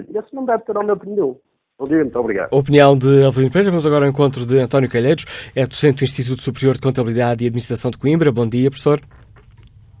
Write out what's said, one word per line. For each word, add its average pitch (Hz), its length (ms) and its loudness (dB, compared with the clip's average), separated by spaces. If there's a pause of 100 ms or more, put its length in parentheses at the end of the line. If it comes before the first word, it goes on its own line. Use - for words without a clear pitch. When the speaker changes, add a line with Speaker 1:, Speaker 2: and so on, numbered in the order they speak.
(140)
Speaker 1:
esse 214 180 -8
não 269 120 -10
deve 226 180 -2
ter 214 140 -8
aumento 208 340 -4
nenhum. 160 260 -2 (420)
Bom 139 80 -10
dia, 156 140 2
muito 123 180 -2
obrigado. 104 340 -4
Speaker 2:
Opinião 139 420 6
de 135 300 4
Avelino 131 260 2
Pereira. 196 200 0
Vamos 165 160 0
agora 147 180 2
ao 139 60 2
encontro 135 340 -2
de 127 140 2
António 131 320 0
Calheiros, 131 340 0 (320)
é 127 100 0
docente - 340 0
do 139 40 -2
Instituto 127 380 -4
Superior 131 320 0
de 127 80 -14
Contabilidade 120 600 -2
e 120 40 0
Administração 120 440 -4
de 113 60 -8
Coimbra. 151 340 2
Bom 117 160 0
dia, 123 220 0
professor. 147 320 -2 (1000)